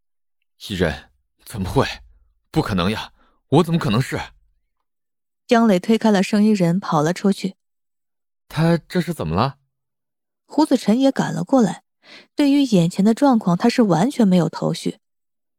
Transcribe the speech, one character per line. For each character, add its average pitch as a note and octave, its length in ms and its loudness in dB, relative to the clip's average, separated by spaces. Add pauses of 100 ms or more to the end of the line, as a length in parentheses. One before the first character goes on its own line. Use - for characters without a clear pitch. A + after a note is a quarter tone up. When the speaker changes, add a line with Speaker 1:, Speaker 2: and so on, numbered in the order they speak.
(680)
Speaker 1:
艺 G#2+ 60 -8
人， E2+ 340 -4 (380)
怎 - 120 -12
么 F#2 80 -6
会？ A#2+ 200 -2 (640)
不 - 100 -2
可 - 140 -2
能 F2+ 160 0
呀！ - 240 -8 (340)
我 D#3 140 4
怎 E3 100 -6
么 E3+ 60 0
可 D3 100 -4
能 G#2+ 100 0
是？ C3+ 220 -4 (1300)
Speaker 2:
江 A#3 200 4
磊 F#3 140 2
推 A3+ 160 0
开 A3 140 0
了 G3 120 2
生 G#3 220 0
意 G#3+ 60 4
人， F3+ 280 0
跑 E3 220 -2
了 D#3+ 140 0
出 G3 180 0
去。 - 220 -10 (920)
Speaker 1:
他 E3 280 0 (100)
这 - 140 -4
是 E3+ 140 -4
怎 G2+ 120 -6
么 D#2 80 -4
了？ B2 220 -2 (880)
Speaker 2:
胡 D4+ 220 0
子 C4+ 100 2
辰 A3+ 240 0
也 C4+ 100 2
赶 D#3+ 220 -2
了 D#3+ 100 -6
过 B3+ 200 2
来， F3 220 -2 (520)
对 C#4+ 140 2
于 C#4+ 140 4
眼 F3+ 260 2
前 - 120 -2
的 A3 120 4
状 C4 240 2
况， F3 180 -2
他 A#3+ 140 0
是 - 100 0
完 G3+ 300 2
全 A3+ 180 0
没 F#3 80 4
有 E3 140 2
头 D#3+ 240 -6
绪。 - 240 -10 (600)